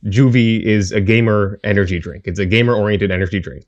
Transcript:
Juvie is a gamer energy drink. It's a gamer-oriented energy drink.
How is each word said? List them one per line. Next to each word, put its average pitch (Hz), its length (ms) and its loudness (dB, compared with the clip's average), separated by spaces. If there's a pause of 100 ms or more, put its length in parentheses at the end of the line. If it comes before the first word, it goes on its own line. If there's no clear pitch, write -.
Juvie 113 580 2
is 104 300 0
a 101 80 0
gamer 104 640 0
energy 98 340 0
drink. 82 300 -12
It's 87 100 -6
a 98 80 -2
gamer-oriented 104 640 0
energy 95 300 -2
drink. 73 280 -14